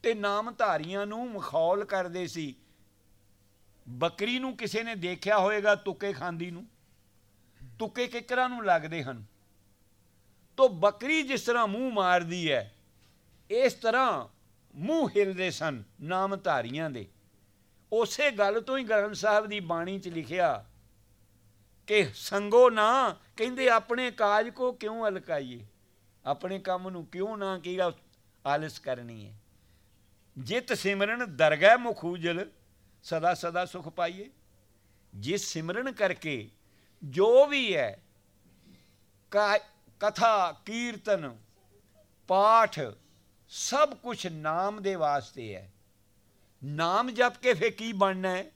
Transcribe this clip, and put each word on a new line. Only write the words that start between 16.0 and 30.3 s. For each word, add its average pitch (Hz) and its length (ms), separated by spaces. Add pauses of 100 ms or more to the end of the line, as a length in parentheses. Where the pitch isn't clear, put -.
ਨਾਮਧਾਰੀਆਂ 160 880
ਦੇ। 113 180 (840)
ਉਸੇ 233 380
ਗੱਲ 208 300
ਤੋਂ 262 180
ਹੀ 262 60
ਗ੍ਰੰਥ 208 300
ਸਾਹਿਬ 214 320
ਦੀ 208 140
ਬਾਣੀ 170 380
'ਚ 190 100
ਲਿਖਿਆ 160 560 (1200)
ਕਿ 202 280
"ਸੰਗੋ 208 560
ਨਾ", 220 460 (200)
ਕਹਿੰਦੇ, 254 320
"ਆਪਣੇ 233 420
ਕਾਜ 214 380
ਕੋ 254 240
ਕਿਉਂ 220 360
ਅਲਕਾਈਏ, 143 580 (600)
ਆਪਣੇ 185 320
ਕੰਮ 185 300
ਨੂੰ 175 180
ਕਿਉਂ 202 300
ਨਾ 196 220
ਕੀ 180 200
ਆ 175 140 (540)
ਆਲਸ 147 320
ਕਰਨੀ 117 480
ਹੈ। 107 80 (1040)